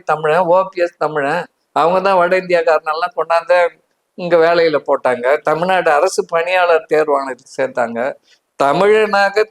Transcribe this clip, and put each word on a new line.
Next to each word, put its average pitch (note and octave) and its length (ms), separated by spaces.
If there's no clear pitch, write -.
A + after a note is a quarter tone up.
தமிழன், D#3 420
ஓ F3+ 40
பி F3 160
எஸ் - 180
தமிழன், D3+ 400
அவங்க E3 240
தான் F#3+ 180
வட F3 220
இந்தியாக்காரனெல்லாம் E3 760
கொண்டாந்து E3 400
இங்க F3 180
வேலையில E3 420
போட்டாங்க. B2+ 380
தமிழ்நாடு E3 480
அரசு E3 320
பணியாளர் F3 580
தேர்வாணையத்தில் C#3 640
சேர்த்தாங்க. B2+ 440
தமிழனாக G3+ 920